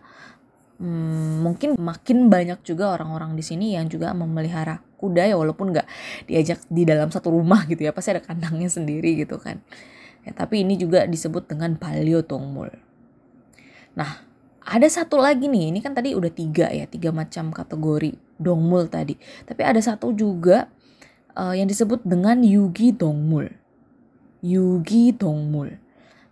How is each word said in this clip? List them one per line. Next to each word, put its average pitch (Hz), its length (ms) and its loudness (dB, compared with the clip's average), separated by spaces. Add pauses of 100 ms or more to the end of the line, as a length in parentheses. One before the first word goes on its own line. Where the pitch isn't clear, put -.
(760)
Hmm, 160 680 -4
mungkin 262 320 0
makin 220 520 4
banyak 180 360 4
juga 180 320 -2
orang-orang 160 400 -8
di 160 80 -6
sini 185 320 -4
yang 160 120 -4
juga 165 240 -4
memelihara 160 680 -4 (200)
kuda 180 240 2
ya, 208 120 2
walaupun 160 360 -2
nggak - 140 0 (420)
diajak 160 400 0
di 170 160 2
dalam 151 240 4
satu 165 240 -2
rumah 170 320 4
gitu 160 200 -4
ya, 151 80 -2
pasti 185 200 -4
ada 175 80 -4
kandangnya 165 480 -6
sendiri 156 560 -2
gitu - 160 -10
kan. - 200 -12 (600)
Ya, - 160 -14
tapi 202 240 -2
ini 190 160 2
juga 175 320 2
disebut 165 400 -6
dengan 160 320 -4
paleodongmul. 156 880 -2 (1300)
Nah, 151 140 -8 (520)
ada 233 240 4
satu 320 320 0
lagi 277 300 2
nih, 170 240 0
ini 202 80 -4
kan 277 160 -8
tadi 247 160 -2
udah 170 180 -2
tiga 160 380 0
ya, 147 160 -8
tiga 165 240 -6
macam 160 400 -6
kategori 156 680 -4 (220)
dongmul 170 500 2
tadi. 151 300 -6 (260)
Tapi - 220 -6
ada 226 160 4
satu 233 320 -2
juga, 196 560 2 (680)
eh, 185 220 -4
yang 196 100 0
disebut 220 380 -2
dengan 190 400 2
yugi 202 500 4
dongmul. 151 540 0 (960)
Yugi 185 720 4
dongmul. 151 680 -4 (480)